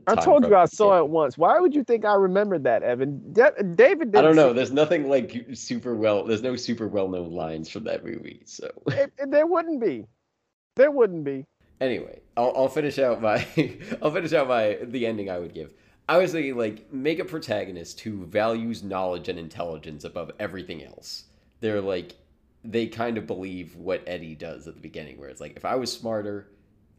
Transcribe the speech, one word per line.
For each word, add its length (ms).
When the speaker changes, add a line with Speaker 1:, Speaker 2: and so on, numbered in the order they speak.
Speaker 1:
I 80
Speaker 2:
time 80
Speaker 1:
told 200
Speaker 2:
from 100
Speaker 1:
you 40
I 100
Speaker 2:
to 60
Speaker 1:
saw 200
Speaker 2:
get 60
Speaker 1:
it 100
once. 280
Why 220
would 160
you 80
think 220
I 80
remembered 500
that, 180
Evan? 520
De-, 180
David 400
Speaker 2:
I 60
don't 100
Speaker 1:
didn't 60
Speaker 2:
know. 140
Speaker 1:
see 40
Speaker 2:
There's 160
nothing, 380
like, 440
super 420
well, 280
there's 180
no 140
super 320
well-known 440
lines 380
from 140
that 220
movie, 400
so. 260
Speaker 1:
It, 320
it, 120
there 140
wouldn't 360
be. 240
There 140
wouldn't 340
be. 200
Speaker 2:
Anyway, 400
I'll, 180
I'll 140
finish 280
out 240
my, 240
<laughs> 200
I'll 100
finish 200
out 160
my, 340
the 240
ending 240
I 100
would 140
give. 200
I 120
was 120
thinking, 240
like, 380
make 260
a 60
protagonist 760
who 260
values 560
knowledge 460
and 100
intelligence 680
above 340
everything 460
else. 400
They're, 220
like, 340
they 200
kind 320
of 80
believe 480
what 320
Eddie 260
does 340
at 60
the 80
beginning, 380
where 100
it's 100
like, 160
"If 100
I 100
was 160
smarter, 560